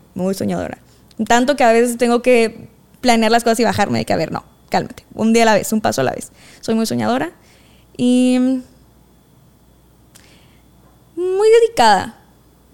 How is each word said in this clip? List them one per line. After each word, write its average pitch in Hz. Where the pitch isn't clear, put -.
muy 185
soñadora. 190
Tanto 247
que 262
a 226
veces 233
tengo 240
que 226
planear 226
las 233
cosas 226
y 233
bajarme 196
de -
que, -
a -
ver, 160
no, -
cálmate. -
Un 220
día 233
a 226
la 214
vez, -
un 220
paso 214
a -
la -
vez. -
Soy 226
muy 220
soñadora. 247
Y 254
muy 370
dedicada. 226